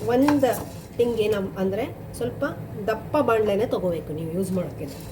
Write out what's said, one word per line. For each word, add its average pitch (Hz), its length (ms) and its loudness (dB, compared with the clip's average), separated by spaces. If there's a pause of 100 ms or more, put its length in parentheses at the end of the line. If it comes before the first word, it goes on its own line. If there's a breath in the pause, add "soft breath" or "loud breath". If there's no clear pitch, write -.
(140)
ಒಂದು 269 360 6 (480)
ಥಿಂಗ್ 240 280 2
ಏನು 208 140 2 (220)
ಅಂದರೆ 196 240 0 (320)
ಸ್ವಲ್ಪ 247 260 -4 (460)
ದಪ್ಪ 220 240 -4 (140)
ಬಾಣಲೆನೇ 214 460 4
ತೊಗೋಬೇಕು 175 440 -2
ನೀವು 160 200 -4
ಯೂಸ್ 185 200 0
ಮಾಡೋಕ್ಕೆ. 156 300 -4 (240)